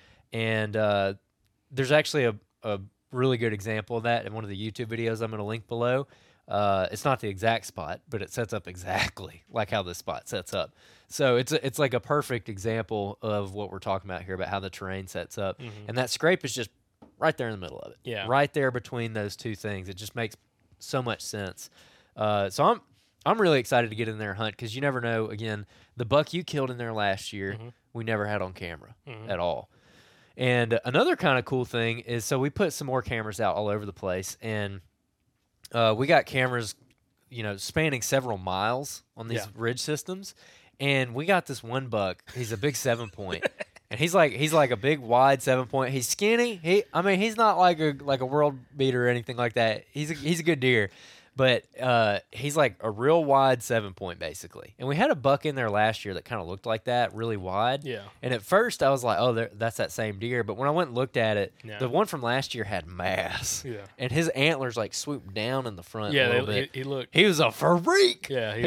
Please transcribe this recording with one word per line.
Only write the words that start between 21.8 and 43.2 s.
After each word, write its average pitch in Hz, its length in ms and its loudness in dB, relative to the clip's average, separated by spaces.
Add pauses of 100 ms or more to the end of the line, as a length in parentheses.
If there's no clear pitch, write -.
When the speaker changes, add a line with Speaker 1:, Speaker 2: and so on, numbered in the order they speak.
Speaker 1:
Uh, 104 340 0
so 143 140 2
I'm, 220 160 4 (440)
I'm 208 160 2
really 160 200 6
excited 120 300 2
to 107 60 -10
get 113 120 -2
in 107 100 -6
there 107 120 -4
and 98 80 -6
hunt, 110 200 -4
'cause 110 160 -8
you 131 60 -6
never 135 200 0
know. 113 280 0
Again, 107 360 -6 (320)
the 123 80 -4
buck 143 300 2
you 175 80 -4
killed 139 280 -4
in 123 80 -8
there 117 140 -6
last 101 400 -2
year, 98 200 -4
Speaker 2:
Mm-hmm. 113 160 -10 (240)
Speaker 1:
we 117 120 -8
never 107 220 0
had 104 160 -2
on 92 100 -6
camera 90 440 -12 (100)
Speaker 2:
Mm-hmm. 110 240 -12
Speaker 1:
at 92 80 -2
all. 82 320 -2 (640)
And 120 480 2
another 254 300 4
kinda 131 300 2
cool 127 200 -2
thing 117 360 -2
is, 117 240 -4
so 139 160 0
we 143 100 0
put 170 220 0
some - 160 -8
more 127 140 -2
cameras 107 380 -4
out 98 140 2
all 104 140 -2
over 104 180 -2
the 98 60 -10
place, 95 500 -4
and, 104 380 -6 (920)
uh, 113 240 4
we 131 120 0
got 151 180 6
cameras, 123 480 -2 (560)
you 117 140 -10
know, 101 120 -4
spanning 143 460 -2
several 127 360 0
miles 101 640 -2 (120)
on 113 120 -12
these 113 160 -2
Speaker 2:
Yeah. 101 100 -14
Speaker 1:
ridge 117 260 -2
systems. 185 540 -6 (460)
And 135 340 0
we 139 100 -4
got 180 220 2
this 127 160 -8
one 127 240 -4
buck. 101 380 -2 (100)
He's 120 160 -6
a 113 60 -4
big 131 180 0
seven 117 360 0
point. 92 360 -6 (200)